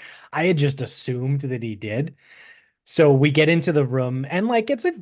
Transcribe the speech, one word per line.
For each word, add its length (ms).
I 140
had 120
just 240
assumed 600
that 200
he 140
did. 400
So 240
we 200
get 160
into 240
the 120
room 460
and, 160
like, 240
it's 140
a, 180